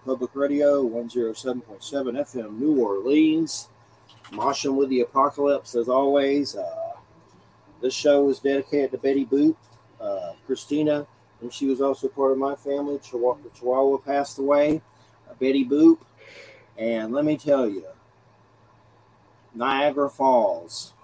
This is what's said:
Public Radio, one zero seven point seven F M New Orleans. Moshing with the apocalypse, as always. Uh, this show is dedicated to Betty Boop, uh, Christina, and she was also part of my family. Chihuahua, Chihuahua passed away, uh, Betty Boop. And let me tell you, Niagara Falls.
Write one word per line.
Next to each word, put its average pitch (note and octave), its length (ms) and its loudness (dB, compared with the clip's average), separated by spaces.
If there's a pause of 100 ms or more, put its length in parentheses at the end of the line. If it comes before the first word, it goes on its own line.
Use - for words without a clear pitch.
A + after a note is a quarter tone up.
Public B2+ 280 -4
Radio, C#3+ 500 2
one A#2 260 -4
zero A#2 240 -2
seven B2 280 -6
point G2+ 220 -18
seven C3 320 -6
F C#3+ 200 -6
M G#2+ 240 -10
New C#3+ 220 2
Orleans. D3+ 880 2 (640)
Moshing C3+ 440 -2
with C3+ 140 2
the B2+ 120 0
apocalypse, C#3+ 760 0
as A#2+ 140 0
always. C#3 680 2
Uh, - 380 -8 (880)
this B2+ 120 -2
show C#3+ 360 4
is C3 100 0
dedicated C#3 520 -2
to C3 60 -6
Betty C3+ 280 0
Boop, C#3+ 300 2 (440)
uh, G2 340 -8 (120)
Christina, D3 600 -2 (360)
and A#2+ 100 -12
she - 140 -6
was C3+ 160 0
also C#3 260 -2
part C3+ 240 0
of C3 60 0
my C#3 180 -4
family. C#3+ 440 -6
Chihuahua, B2 380 -4 (180)
Chihuahua C3+ 420 2
passed C#3 420 -4
away, D3 420 2 (480)
uh, - 100 -20
Betty C3+ 260 2
Boop. D#3 340 6 (760)
And A2+ 360 -4
let C#3+ 120 -2
me D3+ 120 0
tell C#3 300 0
you, G2 160 -6 (1700)
Niagara C#3 560 0
Falls. A2 840 0 (100)